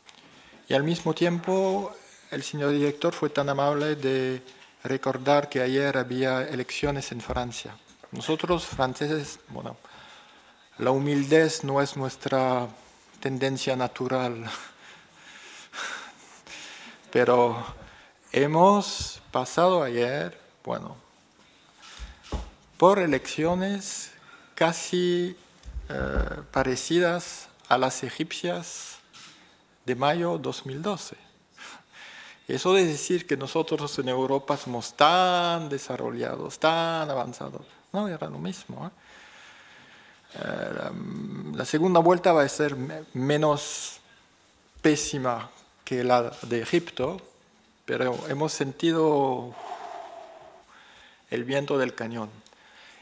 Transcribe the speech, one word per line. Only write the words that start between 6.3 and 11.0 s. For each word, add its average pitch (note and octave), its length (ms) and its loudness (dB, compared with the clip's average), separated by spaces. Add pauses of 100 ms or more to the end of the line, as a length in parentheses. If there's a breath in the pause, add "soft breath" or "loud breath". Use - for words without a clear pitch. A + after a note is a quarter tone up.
elecciones C3 720 -4
en A#2+ 100 -8
Francia. A#2+ 520 -6 (380)
Nosotros, D#3+ 540 -2
franceses, C#3+ 840 -2
bueno, - 300 -12 (1000 loud breath)
la B2 140 2
humildad C#3+ 600 4 (120)